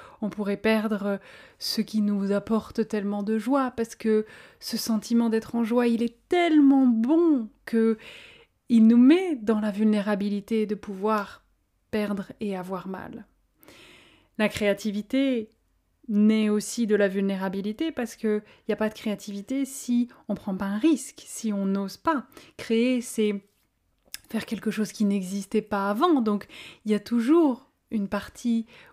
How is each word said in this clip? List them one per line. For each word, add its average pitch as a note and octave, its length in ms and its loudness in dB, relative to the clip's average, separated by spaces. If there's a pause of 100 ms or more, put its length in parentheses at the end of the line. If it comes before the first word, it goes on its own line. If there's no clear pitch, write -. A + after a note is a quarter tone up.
(200)
on G#3 100 -4
pourrait G3+ 260 -4
perdre G3+ 640 -2 (400)
ce - 200 -4
qui A3 200 -2
nous G3+ 320 0
apporte G#3+ 560 -2
tellement G3+ 340 -4
de A3 160 -2
joie, B3+ 380 0
parce A#3 180 -6
que G#3+ 320 0 (320)
ce - 180 -8
sentiment A#3 540 0
d'être A3 240 -4
en A#3 80 0
joie, A#3+ 240 2
il A#3 160 0
est A#3+ 160 -4 (100)
tellement D4 580 6
bon B3 640 4 (160)
que A3+ 320 2 (720)
il A3+ 200 8
nous A#3 80 8
met D#4 400 6
dans G#3+ 240 0
la G#3+ 100 -2
vulnérabilité G#3 960 0
de G#3 80 -6
pouvoir G3+ 680 -4 (480)
perdre G3+ 480 -4
et G3+ 160 -4
avoir F#3 320 -8
mal. - 380 -14 (1120)
La G#3+ 100 0
créativité G#3+ 1040 -2 (560)
naît G#3+ 400 4
aussi G#3+ 400 -2
de G#3 80 2
la G3+ 100 4
vulnérabilité G3 840 -4
parce A#3+ 240 -8
que G#3+ 260 -2 (260)
y A3 40 -2
a G#3 40 0
pas G#3+ 120 -2
de G#3+ 60 -6
créativité G#3 720 -6
si A#3+ 440 -2 (200)
on G#3 60 -4
prend G3 220 -6
pas G3 100 -6
un G3+ 120 -4
risque, D4 460 0
si - 280 -6
on G3 120 -2
n'ose G3 320 -4
pas. D4+ 300 -2 (300)
Créer, A#3+ 440 0
c'est G#3 400 -2 (880)
faire - 180 -6
quelque A3 240 -4
chose G#3 220 -4
qui - 120 -2
n'existait G3+ 580 -2
pas G3+ 280 -4
avant. C#4 300 2
Donc, G#3 260 -2 (380)
il G#3+ 80 0
y - 20 4
a G3+ 60 0
toujours A#3+ 720 2 (220)
une G#3 160 -2
partie A3+ 580 -4 (260)